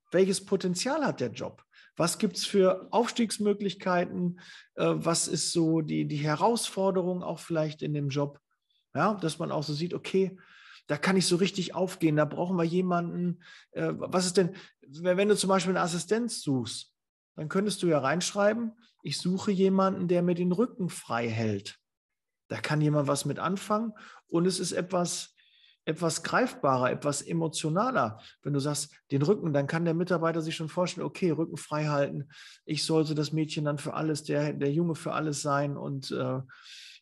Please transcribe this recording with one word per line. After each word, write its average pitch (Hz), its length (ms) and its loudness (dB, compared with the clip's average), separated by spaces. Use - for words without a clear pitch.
welches 185 320 4
Potenzial 202 600 0
hat 165 140 -2
der 123 100 -2
Job? - 340 -10
Was 165 220 2
gibt's 196 260 -2
für 185 460 4
Aufstiegsmöglichkeiten? 196 1500 0
Äh, 165 220 2
was 160 320 0
ist - 240 -2
so 160 300 2
die, 156 260 -2
die 151 100 -4
Herausforderung 185 1040 0
auch 160 160 -6
vielleicht 156 460 -2
in 151 100 -2
dem 143 160 -2
Job? 143 300 -2
Ja, 175 180 2
dass 170 240 -4
man 156 140 -6
auch 151 100 0
so 147 100 -6
sieht, 160 220 -4
okay, 185 420 0
da 147 100 0
kann 190 180 2
ich 185 120 4
so 180 80 4
richtig 180 400 0
aufgehen, 165 400 0
da 151 100 6
brauchen 165 320 -2
wir 170 60 2
jemanden. 175 800 0
Äh, 160 280 -4
was - 280 0
ist 175 120 0
denn, 185 180 4
wenn, 175 360 -2
wenn 208 120 4
du 202 80 6
zum 190 120 0
Beispiel 190 240 2
eine 175 80 2
Assistenz 180 600 -2
suchst, 123 500 -4
dann 156 80 -6
könntest 190 340 -2
du 185 60 2
ja 151 120 4
reinschreiben, 202 760 0
"Ich - 160 -6
suche 185 320 0
jemanden, 190 600 4
der 175 120 4
mir 175 140 2
den 180 160 2
Rücken 185 380 0
frei 120 400 -4
hält." 110 500 -2
Da 113 100 -6
kann 151 220 0
jemand 147 260 4
was 139 160 0
mit 143 160 -4
anfangen 208 540 -2
und 170 180 2
es 185 140 0
ist 185 140 -4
etwas, 175 640 -2
etwas 160 380 -2
greifbarer, 139 680 2
etwas 143 300 -2
emotionaler. 165 960 -2
Wenn 143 100 -6
du 143 80 0
sagst, 143 340 -4
"den 139 100 2
Rücken", 170 320 2
dann 139 140 2
kann 165 180 0
der 170 80 2
Mitarbeiter 165 480 0
sich 156 160 -6
schon 160 100 -6
vorstellen, 165 400 -4
"Okay, 165 240 0
Rücken 165 240 -2
frei 151 300 -4
halten. 147 420 0
Ich 151 180 -4
soll 160 220 2
so 156 80 -2
das 147 180 -2
Mädchen 156 320 -2
dann 147 140 0
für 139 160 -6
alles, 151 320 -2
der, 147 260 0
der 143 220 -2
Junge 165 220 2
für - 180 -6
alles 151 280 -2
sein 143 360 0
und, 139 340 -6
äh, 127 300 -2